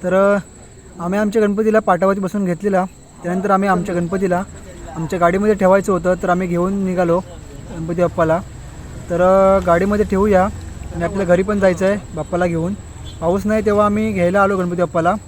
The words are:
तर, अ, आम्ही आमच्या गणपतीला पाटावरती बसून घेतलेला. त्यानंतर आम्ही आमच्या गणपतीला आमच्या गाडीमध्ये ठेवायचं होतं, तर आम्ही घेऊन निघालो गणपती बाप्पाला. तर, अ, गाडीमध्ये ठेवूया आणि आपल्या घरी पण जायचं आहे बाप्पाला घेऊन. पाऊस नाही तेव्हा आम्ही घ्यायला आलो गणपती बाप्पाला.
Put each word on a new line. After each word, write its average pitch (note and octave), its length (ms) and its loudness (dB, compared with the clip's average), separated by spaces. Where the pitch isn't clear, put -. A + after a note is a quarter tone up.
तर, F#3+ 300 4
अ, G3+ 40 2
आम्ही F#3 180 -2
आमच्या G#3+ 220 2
गणपतीला G#3+ 360 2
पाटावरती G3 420 2
बसून G3 240 -2
घेतलेला. F#3 400 0
त्यानंतर F#3 280 -2
आम्ही G3 180 4
आमच्या F3+ 260 0
गणपतीला F3+ 480 0
आमच्या E3 240 -4
गाडीमध्ये F#3+ 360 2
ठेवायचं G3 380 4
होतं, F3+ 300 0
तर F#3 60 -2
आम्ही F3+ 200 0
घेऊन F#3 360 -2
निघालो F3+ 340 0
गणपती E3 220 -4
बाप्पाला. E3 400 0
तर, E3+ 100 -2
अ, F#3+ 440 4
गाडीमध्ये F#3+ 400 2
ठेवूया F#3+ 400 2
आणि E3+ 100 -4
आपल्या F#3+ 220 -2
घरी F3 160 4
पण G3+ 180 -2
जायचं F#3 260 2
आहे G3+ 120 0
बाप्पाला F3 320 -2
घेऊन. E3+ 280 -2
पाऊस F#3 260 0
नाही G#3+ 180 0
तेव्हा G#3 220 4
आम्ही G#3+ 260 0
घ्यायला F#3 300 2
आलो G3 140 2
गणपती F3 200 -2
बाप्पाला. E3+ 380 0